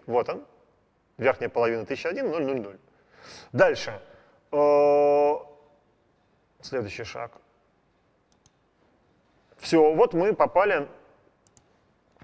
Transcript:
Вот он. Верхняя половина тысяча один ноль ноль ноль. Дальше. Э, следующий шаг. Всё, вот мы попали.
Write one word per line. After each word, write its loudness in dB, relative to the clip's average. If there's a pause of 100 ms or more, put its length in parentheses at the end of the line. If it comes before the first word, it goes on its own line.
Вот -2
он. -10 (720)
Верхняя -2
половина -2
тысяча -8
один -6
ноль -4
ноль -4
ноль. -16 (760)
Дальше. 0 (500)
Э, 4 (1300)
следующий -8
шаг. -14 (2250)
Всё, 4
вот 2
мы 0
попали. 0 (1400)